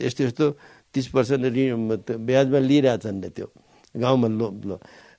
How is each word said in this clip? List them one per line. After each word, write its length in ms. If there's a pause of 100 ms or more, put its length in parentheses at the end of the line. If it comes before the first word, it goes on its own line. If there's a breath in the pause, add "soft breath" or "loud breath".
यस्तो 240
यस्तो 260 (440 soft breath)
तिस 120
पर्सेन्ट 380
ऋण, 520
त्यो 220
ब्याजमा 400
लिइरहेछन् 640
नि 80
त्यो 220 (460 soft breath)
गाउँमा 320
लो-, 380
लो-, 160 (360 loud breath)